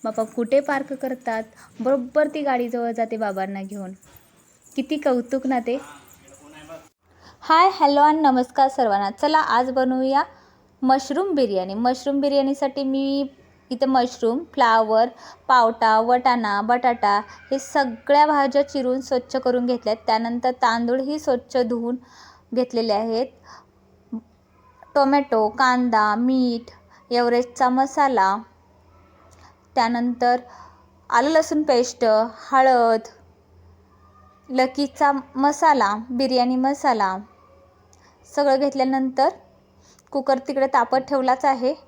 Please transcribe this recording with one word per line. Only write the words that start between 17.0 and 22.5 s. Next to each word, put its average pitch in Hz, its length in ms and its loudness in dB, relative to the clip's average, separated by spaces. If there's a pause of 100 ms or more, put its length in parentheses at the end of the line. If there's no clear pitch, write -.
हे 269 80 -2
सगळ्या 277 680 2
भाज्या 285 440 2
चिरून 262 320 -2
स्वच्छ 254 340 -4
करून 247 300 0
घेतल्यात. 240 320 -2 (100)
त्यानंतर 233 440 -2 (100)
तांदूळही 254 580 0
स्वच्छ 262 400 -2
धुवून 240 360 -2 (580)